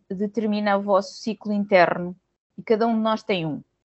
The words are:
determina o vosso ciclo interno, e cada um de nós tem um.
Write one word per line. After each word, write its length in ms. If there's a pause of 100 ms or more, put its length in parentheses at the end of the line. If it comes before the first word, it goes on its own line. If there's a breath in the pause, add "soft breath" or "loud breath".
determina 680
o 60
vosso 320
ciclo 380
interno, 640 (440)
e 40
cada 240
um 80
de 60
nós 240
tem 220
um. 160 (220)